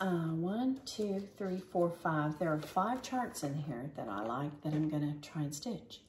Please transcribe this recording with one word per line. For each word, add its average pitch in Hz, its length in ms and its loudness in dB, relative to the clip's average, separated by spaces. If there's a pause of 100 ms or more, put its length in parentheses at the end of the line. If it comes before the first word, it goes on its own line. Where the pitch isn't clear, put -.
uh, 170 280 2
one, 208 560 2
two, 196 420 -2 (100)
three, 185 220 -2
four, 175 300 4
five. 156 500 2
There 165 120 4
are 151 80 2
five 220 420 0
charts 247 420 -2
in 139 100 0
here 147 420 -4
that 127 140 -4
I 101 120 -2
like 135 400 -2
that 151 120 0
I'm 151 160 2
gonna 147 320 2
try 156 220 -4
and 143 100 -2
stitch. - 560 -8